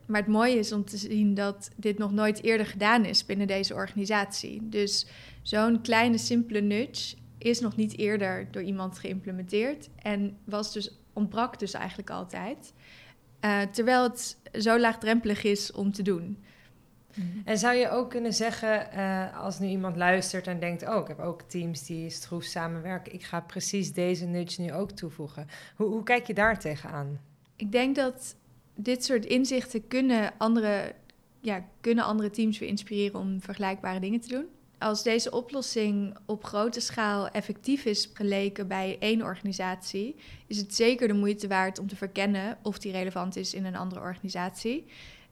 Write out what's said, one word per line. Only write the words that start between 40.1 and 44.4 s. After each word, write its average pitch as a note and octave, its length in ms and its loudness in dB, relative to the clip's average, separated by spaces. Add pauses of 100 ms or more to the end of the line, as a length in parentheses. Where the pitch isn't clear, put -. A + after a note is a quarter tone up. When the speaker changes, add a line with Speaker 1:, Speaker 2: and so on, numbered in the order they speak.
Speaker 1:
is G#3 100 -4
het G3+ 180 -4
zeker A#3+ 340 6
de G#3 60 4
moeite G3+ 340 2
waard F#3+ 300 2
om G3 80 -6
te G3 100 -8
verkennen G3 640 0
of G#3 160 -2
die G3 140 -8
relevant F#3 440 -2
is F#3+ 180 -4
in F#3+ 100 -4
een F#3 120 -4
andere F#3 240 -6
organisatie. F#3+ 840 -4 (480)